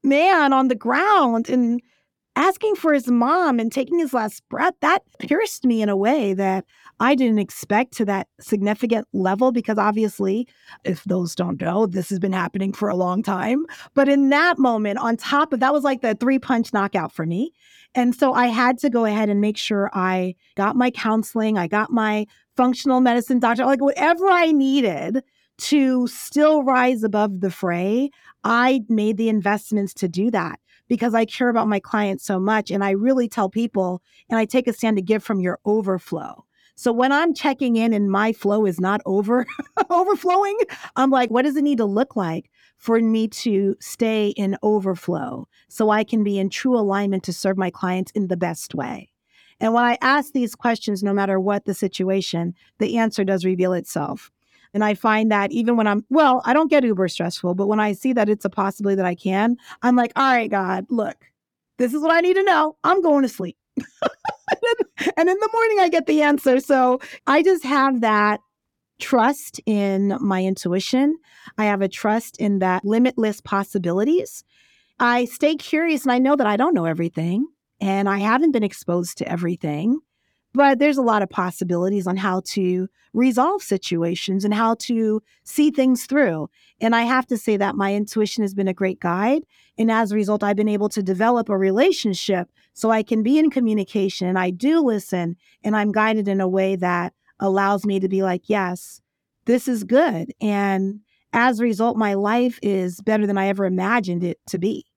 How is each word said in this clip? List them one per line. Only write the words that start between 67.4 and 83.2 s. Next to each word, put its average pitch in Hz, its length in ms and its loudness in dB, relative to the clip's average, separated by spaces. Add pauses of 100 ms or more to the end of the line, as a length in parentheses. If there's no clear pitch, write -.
just 359 220 2
have 269 340 2
that 214 400 2 (580)
trust - 680 0
in 202 560 0
my 190 200 0
intuition. 190 760 0 (400)
I 214 80 0
have 202 160 2
a 196 80 0
trust - 480 -4
in 202 220 0
that 185 260 0
limitless 226 560 0
possibilities. 196 1040 -2 (560)
I 247 240 2
stay 302 300 0
curious, 320 480 -2
and 254 100 2
I 247 60 2
know 277 180 4
that 240 100 2
I 208 80 2
don't 294 180 2
know 175 120 2
everything, 170 600 -2 (360)
and 196 260 0
I 196 120 0
haven't 254 320 2
been 226 120 0
exposed 175 540 -4
to - 120 -6
everything. 175 720 -2 (540)
But 269 260 4
there's 285 180 4
a 269 60 0
lot 220 180 2
of 190 80 -4
possibilities 180 800 -2
on 185 100 -2
how 190 280 -2
to 185 420 -2 (260)
resolve 254 480 2